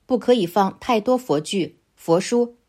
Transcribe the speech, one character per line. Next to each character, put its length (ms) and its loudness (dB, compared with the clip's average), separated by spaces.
不 120 -2
可 160 2
以 140 0
放 320 -2
太 220 0
多 160 2
佛 220 -2
具、 400 -6
佛 240 0
书、 360 -2